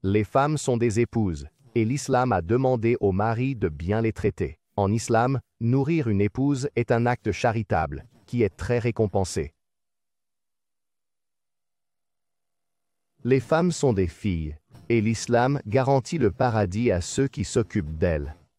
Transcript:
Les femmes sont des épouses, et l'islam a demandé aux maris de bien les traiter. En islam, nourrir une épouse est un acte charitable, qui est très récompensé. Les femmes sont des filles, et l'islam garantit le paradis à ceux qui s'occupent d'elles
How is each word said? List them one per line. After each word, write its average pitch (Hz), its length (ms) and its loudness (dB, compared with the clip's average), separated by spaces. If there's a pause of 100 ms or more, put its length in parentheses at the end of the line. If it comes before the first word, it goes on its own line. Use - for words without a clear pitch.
Les 101 220 2
femmes 143 340 0
sont 127 200 0
des 117 240 2
épouses, 90 480 -2 (260)
et 117 80 2
l'islam 127 480 0
a 92 100 2
demandé 120 600 2
aux 98 100 4
maris 113 420 0
de 101 140 -4
bien 82 320 -2
les 113 140 0
traiter. 92 440 -4 (200)
En 101 160 2
islam, 117 480 0 (180)
nourrir 135 480 0
une 101 140 2
épouse 135 560 0
est 120 160 0
un 117 120 2
acte 120 280 0
charitable, 95 760 -2 (180)
qui 120 180 -2
est 98 120 0
très 120 240 -2
récompensé. 101 760 -2 (3750)
Les 127 160 4
femmes 165 320 0
sont 135 180 0
des 95 160 2
filles, 80 500 -4 (300)
et 117 140 2
l'islam 120 680 0
garantit 131 500 0
le 113 140 2
paradis 107 600 0
à 87 100 2
ceux - 260 -2
qui - 160 -6
s'occupent 85 540 -2
d'elles 78 400 -2 (220)